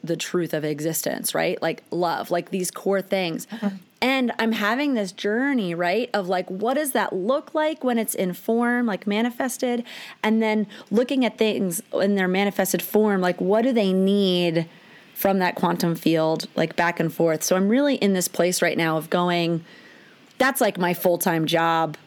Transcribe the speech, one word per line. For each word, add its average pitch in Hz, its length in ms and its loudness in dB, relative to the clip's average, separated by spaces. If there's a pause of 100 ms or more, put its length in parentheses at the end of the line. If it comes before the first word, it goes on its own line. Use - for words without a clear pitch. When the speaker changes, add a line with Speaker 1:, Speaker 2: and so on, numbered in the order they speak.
Speaker 1:
the 160 120 -2
truth 165 380 -4
of 151 100 -2
existence, 151 680 -4
right? 165 280 0
Like, 165 280 -4
love, 170 400 -2
like, 175 200 -2
these 180 200 -2
core 196 320 -2
things. 190 440 -4
Speaker 2:
Mm-hmm. 208 300 -6 (240)
Speaker 1:
And 254 380 0
I'm 226 140 0
having 233 420 0
this 202 160 -2
journey, 220 640 -2
right, 175 400 0
of, 196 140 -2
like, 185 220 -2
what 208 240 -2
does 294 180 -2
that 208 220 0
look 247 400 -2
like 311 280 -2
when 247 160 0
it's 214 160 -2
in 180 200 -2
form, 240 520 0
like, 190 220 -4
manifested, 240 760 -2 (380)
and 220 200 2
then 214 240 0 (240)
looking 247 340 2
at 214 140 -2
things 196 440 0 (120)
in 202 200 2
their 185 140 2
manifested 190 540 0
form, 208 400 2
like, 180 180 0
what 202 220 2
do 262 100 2
they 202 220 2
need 180 720 2 (460)
from 196 240 2
that 180 160 2
quantum 175 400 0
field, 160 520 0 (100)
like, 165 200 -2
back 170 240 0
and 165 120 -2
forth. 160 300 0
So - 140 2
I'm 190 140 2
really 277 260 2
in 202 160 2
this 180 160 0
place 175 320 0
right 170 160 2
now 160 220 0
of 156 100 -6
going, 170 560 0 (720)
that's, 262 240 2
like, 208 180 2
my 175 160 0
full-time 170 520 2
job 165 500 2 (100)